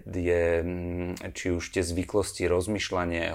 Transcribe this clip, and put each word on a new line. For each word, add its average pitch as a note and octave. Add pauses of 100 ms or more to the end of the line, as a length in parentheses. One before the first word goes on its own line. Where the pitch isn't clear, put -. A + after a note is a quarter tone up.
je, F2
mm, F2
či -
už E2+
tie F#2+
zvyklosti, F2+
rozmýšľanie, F2